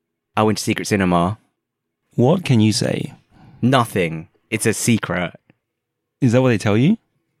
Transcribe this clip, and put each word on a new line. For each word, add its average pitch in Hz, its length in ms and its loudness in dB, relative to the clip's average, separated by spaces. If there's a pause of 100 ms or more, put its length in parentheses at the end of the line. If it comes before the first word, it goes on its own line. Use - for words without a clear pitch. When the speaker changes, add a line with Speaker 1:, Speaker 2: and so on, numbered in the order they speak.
(360)
Speaker 1:
I 107 60 0
went 107 160 2
to - 60 -8
Secret 101 220 -4
Cinema. 92 520 0 (760)
Speaker 2:
What 151 300 2
can 120 160 2
you 107 120 4
say? - 400 -4 (480)
Speaker 1:
Nothing. 101 680 -2 (220)
It's 110 160 -4
a 110 60 0
secret. 90 680 -2 (840)
Speaker 2:
Is 120 100 2
that 123 100 4
what 131 60 4
they 117 100 2
tell 107 200 0
you? 170 180 2 (440)